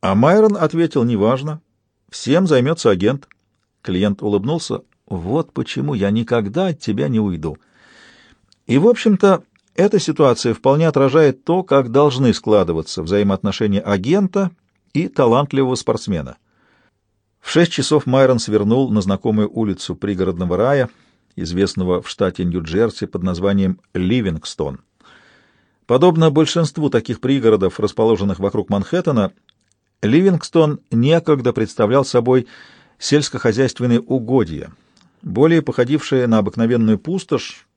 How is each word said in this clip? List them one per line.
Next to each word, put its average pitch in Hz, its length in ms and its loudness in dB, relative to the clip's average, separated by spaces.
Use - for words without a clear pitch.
А 95 140 -2
Майрон 202 420 4
ответил: 165 460 -2
"Неважно, 143 580 -2
всем 170 380 0
займётся 135 440 2
агент". 104 360 0
Клиент 98 400 -2
улыбнулся: 104 600 -2
"Вот 101 440 -4
почему 135 420 -6
я 98 180 0
никогда 117 560 -2
от 156 100 -4
тебя 120 300 -4
не 120 100 -2
уйду". 82 400 -4
И, 127 100 2
в 170 80 4
общем-то, 208 560 4
эта 208 240 2
ситуация 131 560 2
вполне 147 340 2
отражает 139 560 2
то, 175 180 0
как 139 280 0
должны 135 420 2
складываться 87 680 0
взаимоотношения 98 800 -2
агента 175 680 -2
и 160 120 -2
талантливого 135 680 0
спортсмена. 95 640 -6
В - 100 -14
шесть 165 220 2
часов 143 340 0
Майрон 131 320 4
свернул 113 520 0
на 107 120 0
знакомую 104 500 -2
улицу 101 420 -4
пригородного 90 640 -2
рая, 123 320 0
известного 90 640 -2
в - 80 -16
штате 92 380 -4
Нью-Джерси 90 600 -2
под - 160 -8
названием 92 560 -2
Ливингстон. 90 880 -4
Подобно 160 460 4
большинству 151 580 0
таких 117 320 -2
пригородов, 113 580 2
расположенных 101 600 0
вокруг 98 320 -4
Манхэттена, 107 640 -2
Ливингстон 156 800 2
некогда 135 640 2
представлял 117 540 0
собой 123 400 2
сельскохозяйственные 123 1000 0
угодья, 110 720 -2
более 160 400 2
походившие 131 680 -2
на 113 120 2
обыкновенную 110 600 0
пустошь - 680 -6